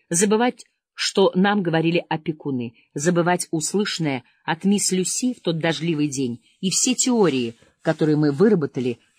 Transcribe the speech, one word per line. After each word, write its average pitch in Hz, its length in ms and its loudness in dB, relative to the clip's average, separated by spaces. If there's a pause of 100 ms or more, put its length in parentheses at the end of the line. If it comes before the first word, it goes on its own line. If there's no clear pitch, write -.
забывать, 214 560 0 (300)
что - 400 2
нам 202 260 2
говорили 165 480 0
опекуны, 147 640 -6 (220)
забывать 175 560 0
услышанное 160 720 -2 (200)
от 165 200 -4
мисс 196 280 0
Люси 190 440 -2
в - 60 -20
тот 165 180 -4
дождливый 156 480 -2
день 127 360 -6 (160)
и 185 120 -2
все - 240 0
теории, 156 580 2 (300)
которые 156 340 0
мы 151 140 2
выработали 143 680 2 (200)